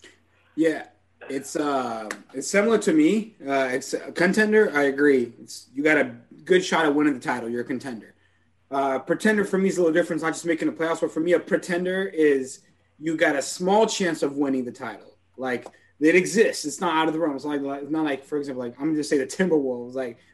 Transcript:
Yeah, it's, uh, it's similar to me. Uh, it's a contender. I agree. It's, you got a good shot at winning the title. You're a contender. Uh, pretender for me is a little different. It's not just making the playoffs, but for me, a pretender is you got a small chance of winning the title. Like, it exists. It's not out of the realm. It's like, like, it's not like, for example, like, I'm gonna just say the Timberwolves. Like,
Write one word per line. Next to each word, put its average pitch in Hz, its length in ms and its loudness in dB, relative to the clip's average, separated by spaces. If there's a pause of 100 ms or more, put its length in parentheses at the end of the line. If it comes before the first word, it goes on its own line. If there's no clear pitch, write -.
(560)
Yeah, 156 320 0 (420)
it's, 135 260 -8
uh, 123 540 -4 (240)
it's 131 140 -8
similar 214 320 2
to 196 140 0
me. 180 420 2 (100)
Uh, 135 260 -2
it's 127 220 -4
a - 180 -6
contender. 214 640 4
I 143 80 4
agree. 135 580 4
It's, - 320 -18
you 139 100 -4
got 156 140 6
a 123 180 0 (300)
good 180 180 4
shot 165 220 0
at 143 80 4
winning 147 200 4
the 123 60 -6
title. 120 300 -4
You're 120 120 -4
a 120 40 -6
contender. 123 480 -8 (560)
Uh, 139 300 -2
pretender 202 460 0
for 190 120 -2
me 190 120 2
is 170 80 -4
a 180 40 2
little 160 120 4
different. 165 260 0
It's 151 40 -8
not 160 100 -2
just 143 120 -10
making 165 220 0
the 143 60 -4
playoffs, 165 280 -4
but 156 100 -2
for - 80 -6
me, 175 140 2
a 156 60 6
pretender 185 640 -2
is 147 560 2 (380)
you 160 180 -4
got 156 180 2
a 135 60 -2
small 196 440 2
chance 175 380 -2
of 139 140 -2
winning 135 280 0
the 120 60 -10
title. 113 460 -14 (200)
Like, 123 300 -6 (320)
it 160 160 4
exists. 175 500 2
It's 143 160 -8
not 170 160 0
out 160 100 2
of 160 60 -2
the 160 60 -2
realm. 151 160 -2
It's 131 100 -10
like, 147 160 -4
like, 139 220 -6
it's 139 80 -8
not 156 140 -2
like, 139 200 -4
for 151 120 -6
example, 135 260 -6
like, 120 160 -8
I'm 139 80 -4
gonna 156 100 -2
just 143 120 -4
say 151 100 2
the 131 60 -2
Timberwolves. 131 680 -2
Like, 127 240 -8 (160)